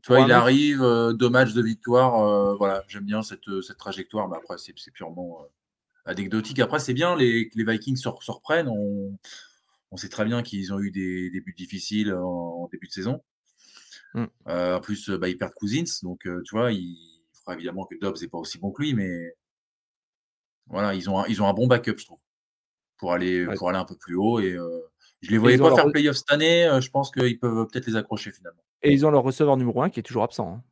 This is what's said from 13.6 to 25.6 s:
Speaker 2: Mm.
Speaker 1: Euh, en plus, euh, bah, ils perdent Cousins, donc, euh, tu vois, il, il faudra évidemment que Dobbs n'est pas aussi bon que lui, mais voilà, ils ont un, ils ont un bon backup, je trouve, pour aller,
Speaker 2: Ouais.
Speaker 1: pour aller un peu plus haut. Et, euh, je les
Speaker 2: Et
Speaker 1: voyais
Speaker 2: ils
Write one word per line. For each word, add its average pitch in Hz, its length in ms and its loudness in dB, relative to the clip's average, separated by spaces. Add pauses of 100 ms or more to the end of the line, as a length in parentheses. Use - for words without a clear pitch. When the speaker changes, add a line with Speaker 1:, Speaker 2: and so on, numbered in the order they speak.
Speaker 2:
Mm. 117 120 -4 (220)
Speaker 1:
Euh, 90 300 -2
en - 20 -4
plus, - 300 -8
euh, 95 80 -4
bah, 90 100 -4
ils 90 100 -4
perdent 90 160 -8
Cousins, 131 500 -6
donc, 90 240 -10
euh, 90 180 -8
tu - 100 -14
vois, 120 160 0
il, 101 100 -4
il 82 520 -18
faudra - 220 -14
évidemment 90 300 -10
que - 140 -16
Dobbs 95 220 -6
n'est 85 60 -12
pas 87 100 -12
aussi - 220 -12
bon 98 120 -6
que 139 120 -8
lui, 147 100 -2
mais 87 420 -6 (1300)
voilà, 98 260 -2
ils 92 160 -6
ont 95 100 0
un, 107 80 -2
ils 107 140 -2
ont 101 60 2
un 98 60 2
bon 117 140 0
backup, 120 300 2
je - 80 -18
trouve, - 140 -20 (760)
pour 90 140 -4
aller, 90 340 0
Speaker 2:
Ouais. 90 100 -4
Speaker 1:
pour 92 140 -4
aller 92 80 -2
un 92 80 -4
peu 90 100 -16
plus 87 200 -10
haut. 110 240 2
Et, 95 140 -2
euh, 90 260 -8 (420)
je - 80 -14
les 110 60 2
Speaker 2:
Et - 40 6
Speaker 1:
voyais 120 180 8
Speaker 2:
ils 135 40 4